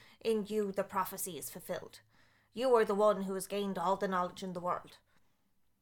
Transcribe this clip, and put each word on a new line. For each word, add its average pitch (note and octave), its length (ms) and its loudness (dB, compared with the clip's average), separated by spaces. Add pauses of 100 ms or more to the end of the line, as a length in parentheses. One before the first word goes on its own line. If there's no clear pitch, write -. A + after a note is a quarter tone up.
(200)
In A3 260 0
you G#3 240 -2
the F#3+ 140 -2
prophecy F#3+ 520 -4
is C3 140 -10
fulfilled. - 500 -10 (540)
You B3+ 220 4
are A3 80 6
the G#3 100 2
one G3+ 280 6
who F#3+ 120 -4
has F#3+ 120 -6
gained G3 320 -2
all F#3 180 2
the G3+ 120 -2
knowledge F3+ 340 -2
in F#3 100 -6
the F3 80 -8
world." E3+ 380 -4 (840)